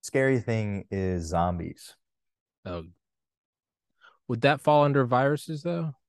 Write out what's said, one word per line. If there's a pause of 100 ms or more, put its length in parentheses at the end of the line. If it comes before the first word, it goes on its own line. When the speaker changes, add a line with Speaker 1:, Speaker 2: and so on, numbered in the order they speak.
Speaker 1:
Scary
thing
is
zombies. (680)
Speaker 2:
Oh. (1400)
Would
that
fall
under
viruses,
though? (140)